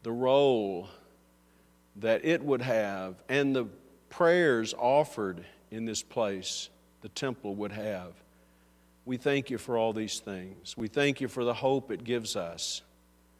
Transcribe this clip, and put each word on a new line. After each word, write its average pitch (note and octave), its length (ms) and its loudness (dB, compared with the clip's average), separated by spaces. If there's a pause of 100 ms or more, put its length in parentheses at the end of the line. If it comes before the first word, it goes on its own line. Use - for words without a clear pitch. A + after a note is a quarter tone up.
the A#2 100 -6
role A#2+ 760 4 (1080)
that A2 280 2
it D#3+ 180 2
would C3+ 200 2
have G2+ 520 -2 (140)
and C#3 260 2
the B2+ 120 0 (440)
prayers E3 640 4
offered A#2 720 0 (260)
in A2+ 140 -8
this A2 180 -4
place - 680 -4 (320)
the - 80 -14
temple A2+ 440 -6
would G2+ 180 -6
have. G2+ 420 -6 (880)
We B2+ 140 -6
thank C#3 320 0
you A#2+ 80 -4
for A#2+ 180 -2
all A2+ 160 4
these A2 280 -4
things. F#2+ 540 -12
We A2+ 140 -6
thank C#3+ 320 2
you C3 80 -2
for B2 160 -4
the A#2+ 80 2
hope C3+ 380 0
it G2+ 120 -6
gives A#2 320 -2
us. - 460 -6 (600)